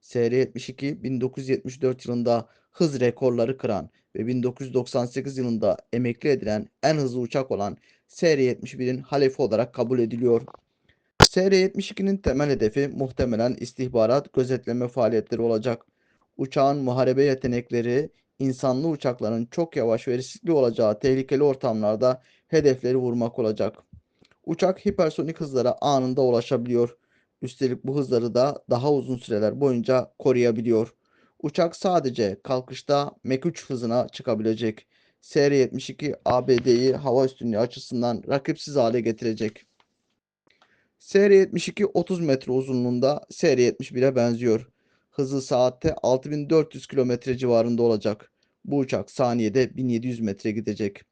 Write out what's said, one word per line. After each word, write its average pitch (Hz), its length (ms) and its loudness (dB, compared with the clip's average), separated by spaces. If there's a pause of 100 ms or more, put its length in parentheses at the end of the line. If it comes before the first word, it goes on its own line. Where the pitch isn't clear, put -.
S 117 300 -2
R 123 60 0
yetmiş 123 320 -2
iki, 135 340 -8
bin 127 180 -4
dokuz 131 220 -6
yüz 131 60 -10
yetmiş 127 340 -4
dört 131 240 -2
yılında 120 420 0 (220)
hız 143 300 -2
rekorları 123 580 0
kıran 101 320 -6 (260)
ve 110 100 -6
bin 127 160 -2
dokuz 127 240 -6
yüz 127 80 -14
doksan 123 320 -2
sekiz 135 320 -8
yılında 113 380 0 (160)
emekli 120 360 -2
edilen 107 400 -2 (140)
en 151 120 2
hızlı 131 260 -2
uçak 131 300 -4
olan 101 260 -4 (320)
S 160 280 2
R 135 60 2
yetmiş - 360 -2
birin 127 200 -4
halefi 139 440 0
olarak 113 320 0
kabul 123 240 -2
ediliyor. 117 440 2 (800)
S 185 260 2
R 196 60 4
yetmiş 190 340 0
ikinin 196 260 -2
temel 147 340 -2
hedefi 131 380 0
muhtemelen 123 680 -2
istihbarat, 127 760 -2
gözetleme 123 560 -2
faaliyetleri 113 520 -2
olacak. 117 460 -2 (500)
Uçağın 139 420 0
muharebe 131 460 2
yetenekleri, 123 840 -2 (280)
insanlı 131 500 -2
uçakların 120 600 -4
çok 170 260 -4
yavaş 113 320 0
ve 123 100 0
riskli - 340 -6
olacağı 117 480 2
tehlikeli 131 420 0
ortamlarda 127 800 0 (260)
hedefleri 131 480 2
vurmak 120 420 -2
olacak. 107 380 -2 (680)
Uçak 185 400 0
hipersonik 165 540 -2
hızlara 127 400 0
anında 131 400 0
ulaşabiliyor. 120 760 2 (460)
Üstelik 127 420 -4
bu 135 120 -4
hızları 120 380 0
da 127 360 0
daha 123 220 0
uzun 127 240 -2
süreler 110 440 -2
boyunca 127 580 0
koruyabiliyor. 120 760 2 (480)
Uçak 170 340 -2
sadece 127 640 0
kalkışta 135 720 -4 (120)
Mach 131 220 -2
üç - 240 -6
hızına 120 380 -2
çıkabilecek. 110 800 -4 (340)
S 143 300 2
R 143 60 2
yetmiş 131 340 0
iki 143 240 -6 (100)
A 123 240 2
B 123 160 4
D'yi 127 300 4
hava 135 300 2
üstünlüğü 120 340 -2
açısından 120 680 -4
rakipsiz 143 480 -4
hale 120 240 2
getirecek. 110 640 -4 (1300)
S 202 320 4
R 196 40 10
yetmiş 185 340 4
iki 196 180 -2
otuz 175 340 -2
metre 135 320 0
uzunluğunda 127 800 0
S 147 260 2
R 123 60 4
yetmiş 123 320 0
bire 131 220 2
benziyor. 117 540 0 (400)
Hızı 139 320 -4
saatte 127 520 0
altı 131 360 0
bin 147 200 -4
dört 156 240 2
yüz 135 120 -16
kilometre 123 520 -2
civarında 120 440 2
olacak. 110 500 0 (320)
Bu 143 140 -2
uçak 127 320 -2
saniyede 120 680 0
bin 127 120 -4
yedi 117 180 -2
yüz 120 140 -6
metre 110 300 -4
gidecek. 107 600 -4